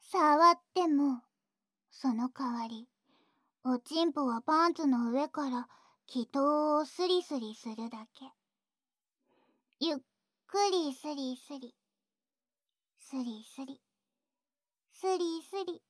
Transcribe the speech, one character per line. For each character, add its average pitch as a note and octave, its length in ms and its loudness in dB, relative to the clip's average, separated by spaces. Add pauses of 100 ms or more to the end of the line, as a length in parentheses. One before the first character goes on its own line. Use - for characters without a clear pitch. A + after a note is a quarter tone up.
(120)
触 E4 400 6
っ E4+ 80 2 (140)
て F4+ 140 2
も、 C#4 340 2 (680)
そ C4 220 -2
の A#3+ 160 -2
代 B3+ 220 -6
わ A#3 160 -6
り、 A3+ 200 -14 (760)
お B3+ 140 0
ち D#4+ 260 -2
ん E4+ 80 4
ぽ C#4+ 140 0
は A#3 160 -2
パ D#4 260 4
ン F4 60 2
ツ D#4+ 140 0
の A#3+ 240 2
上 C#4 180 2
か D4 200 -4
ら B3+ 180 -4 (400)
気 A#3+ 200 -4
筒 - 120 -2
を D4+ 440 2
ス F4+ 240 -4
リ F4+ 140 2
ス D4 180 -6
リ G#3+ 160 -10
す - 140 -14
る A3+ 200 -10
だ A3+ 240 -16
け。 C4 180 -20 (1500)
ゆ D4+ 160 0
っ - 20 -8 (500)
く G4+ 240 0
り D#4+ 220 0
ス D4+ 200 -8
リ C4 240 -6
ス C#4+ 220 -16
リ。 A#3+ 160 -20 (1200)
ス - 160 -16
リ A#3 280 -6
ス C4+ 220 -16
リ。 C4+ 160 -18 (1120)
ス F#4+ 240 -2
リ E4 260 -4
ス F#4+ 220 -8
リ。 F4 240 -10